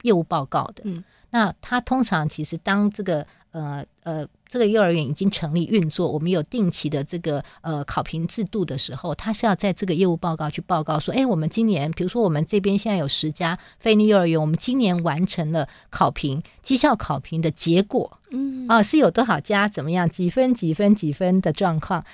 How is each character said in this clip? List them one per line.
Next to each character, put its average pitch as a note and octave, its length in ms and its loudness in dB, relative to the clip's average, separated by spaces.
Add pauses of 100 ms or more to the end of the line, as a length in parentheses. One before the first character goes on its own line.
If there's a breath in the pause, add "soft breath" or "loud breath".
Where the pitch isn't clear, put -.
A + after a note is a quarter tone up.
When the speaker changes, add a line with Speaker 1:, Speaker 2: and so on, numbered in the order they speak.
Speaker 1:
业 A#3+ 100 4
务 F3 100 2
报 D#3 220 -2
告 C#3 200 -2 (100)
的。 - 100 -20
Speaker 2:
嗯。 F#3 180 -8 (280 soft breath)
Speaker 1:
那 G#3+ 300 2
他 B3 200 -2
通 B3+ 220 0
常 D#3 260 0
其 D3+ 160 -8
实 E3 140 -10
当 G#3 320 2
这 G#3 120 -8
个， E3 240 -2 (280 soft breath)
呃， C#3+ 300 -8 (180)
呃， D#3 240 -6 (220)
这 B3 100 -6
个 A3+ 80 4
幼 G#3+ 160 4
儿 F3 100 4
园 E3+ 80 2
已 C#3 120 -2
经 G3 180 0
成 D#3 240 -4
立 E3+ 120 2
运 F#3 220 2
作， D#3 220 0
我 D3+ 80 -2
们 D#3+ 100 -2
有 F3+ 140 0
定 G#3 260 -2
期 D#3 220 -4
的 D3 140 -2
这 F3 160 -10
个， D3+ 220 -4 (180 loud breath)
呃， D3+ 240 -6
考 - 180 -4
评 E3 240 -6
制 - 180 -6
度 F#3+ 200 -4
的 C3+ 120 -6
时 - 200 -6
候， D3+ 180 -6
他 A3 180 -6
是 G#3+ 140 -2
要 G3+ 80 4
在 F#3+ 180 -2
这 G3 140 -6
个 F3+ 80 0
业 F3+ 100 2
务 F3 120 2
报 E3+ 180 -4
告 D3+ 160 -6
去 - 100 -10
报 D#3+ 220 -2
告 D3+ 160 -2
说， - 160 -4
哎， C4 100 2
我 A#3 120 0
们 D#3 120 0
今 A3+ 160 -2
年， D#3+ 280 0
比 F#3 100 -4
如 F#3 60 0
说 A#3+ 120 -2
我 G#3 80 4
们 D#3 160 0
这 G#3 140 0
边 G3 180 0
现 G#3 140 -2
在 G3 80 0
有 D3 80 -2
十 D#3 240 -2
家 E3 260 -2 (220 loud breath)
非 A3 140 2
营 G#3+ 80 6
利 G#3+ 80 6
幼 G#3 100 6
儿 F3 80 4
园， D#3+ 140 2
我 D#3 40 0
们 D#3 120 0
今 B3 200 -2
年 F#3 280 2
完 E3 200 0
成 D#3+ 280 -2
了 D#3 160 0 (200 loud breath)
考 D3 220 2
评， C#3+ 320 -4 (200 soft breath)
绩 C4 140 0
效 B3+ 200 4
考 C3+ 240 -4
评 D#3+ 200 -6
的 E3 80 2
结 E3 320 2
果， - 380 -2 (140)
Speaker 2:
嗯。 C4 340 -6
Speaker 1:
啊， A3+ 160 6
是 B3+ 160 2
有 B3 100 6
多 A3+ 160 2
少 F#3+ 140 0
家 G3+ 300 0
怎 D#3+ 160 -8
么 D#3 80 -2
样， F3 180 2
几 F3+ 180 -2
分、 B3+ 240 2
几 E3+ 220 0
分、 G3+ 220 4
几 D3+ 160 -2
分 F#3 280 2
的 E3 120 0
状 E3 260 0
况， E3 360 -4